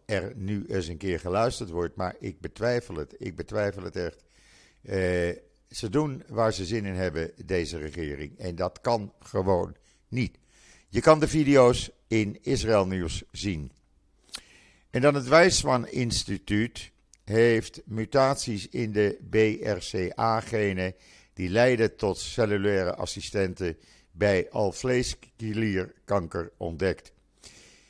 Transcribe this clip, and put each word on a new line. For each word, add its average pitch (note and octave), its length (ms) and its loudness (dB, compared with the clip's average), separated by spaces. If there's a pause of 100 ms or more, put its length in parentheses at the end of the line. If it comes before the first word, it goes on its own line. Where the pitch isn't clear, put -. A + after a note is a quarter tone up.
er G2 300 -4
nu G2+ 320 -4
eens F#2 180 -2
een E2 100 -8
keer E2+ 240 -2
geluisterd G#2 500 -2
wordt, E2+ 260 -4
maar F#2 220 -6
ik - 220 -10
betwijfel A#2 540 -4
het. - 240 -10
Ik E2 180 -10
betwijfel G2+ 460 -4
het F2+ 140 -10
echt. E2+ 280 -6 (580)
Eh, F2+ 540 0 (340)
ze - 180 -8
doen C#3 400 -2
waar A2+ 240 2
ze F#2+ 120 -4
zin G#2 200 -4
in F#2+ 100 -4
hebben, E2 360 -2 (140)
deze E2+ 340 -2
regering. D2 600 -8
En F2 160 -8
dat F2+ 260 -6
kan A2+ 400 -2
gewoon F#2 560 0 (320)
niet. A2+ 300 -4 (500)
Je A2+ 120 0
kan D#3 200 8
de D#3 80 2
video's C3+ 640 6 (180)
in G#2+ 340 0
Israël G#2 440 2
Nieuws F#2 440 -2
zien. D#2+ 420 -6 (1200)
En B2+ 100 -2
dan C#3+ 140 4
het B2+ 140 -4
Weizmann D3 600 4
Instituut A2 1000 -2 (340)
heeft A2+ 600 2
mutaties A#2 840 0
in A#2 240 -4
de G2+ 260 2 (120)
B F2 40 -12 (320)
R G2+ 120 0 (120)
C F#2 280 -4
A-genen G#2+ 760 0 (380)
die F#2 160 -4
leiden A2+ 480 4
tot G2 220 0
cellulaire G2+ 760 0
assistenten F#2 800 -4 (340)
bij F#2+ 400 2
alvleesklierkanker G2+ 2000 -2
ontdekt. E2+ 560 -4 (760)